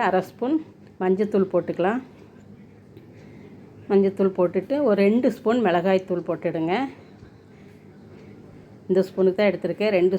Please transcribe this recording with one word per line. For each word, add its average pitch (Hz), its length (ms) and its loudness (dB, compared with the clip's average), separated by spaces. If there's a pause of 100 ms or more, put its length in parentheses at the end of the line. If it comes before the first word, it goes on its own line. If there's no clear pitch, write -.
அரை 185 200 2
ஸ்பூன் 294 300 -2 (460)
மஞ்சத்தூள் 196 500 2
போட்டுக்கலாம். 175 480 -2 (1900)
மஞ்சத்தூள் 196 520 2
போட்டுட்டு 190 360 -2 (120)
ஒரு 202 180 2
ரெண்டு 233 200 2 (120)
ஸ்பூன் 233 300 0
மிளகாய்த்தூள் 180 600 0
போட்டுடுங்க. 165 460 -2 (2250)
இந்த 185 200 2
ஸ்பூனுக்கு 190 320 0
தான் 208 100 2
எடுத்திருக்கேன். 175 480 -2
ரெண்டு 185 200 2